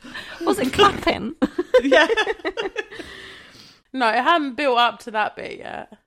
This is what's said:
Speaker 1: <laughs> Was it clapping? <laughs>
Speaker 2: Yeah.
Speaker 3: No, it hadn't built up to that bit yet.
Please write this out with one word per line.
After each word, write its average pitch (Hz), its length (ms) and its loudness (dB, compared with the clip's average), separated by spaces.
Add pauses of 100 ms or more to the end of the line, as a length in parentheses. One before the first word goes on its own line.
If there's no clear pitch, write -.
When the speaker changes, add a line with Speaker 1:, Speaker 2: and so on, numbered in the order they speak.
(200)
Speaker 1:
<laughs> - 260 -16
Was - 120 0
it 262 140 -2
clapping? 339 600 2 (240)
<laughs> - 240 2
Speaker 2:
Yeah. 302 240 6 (1900)
Speaker 3:
No, 247 160 0
it 233 140 2
hadn't 294 320 2
built 254 240 0
up 233 220 2
to 240 100 -16
that 196 260 -2
bit - 220 -12
yet. - 340 -14 (140)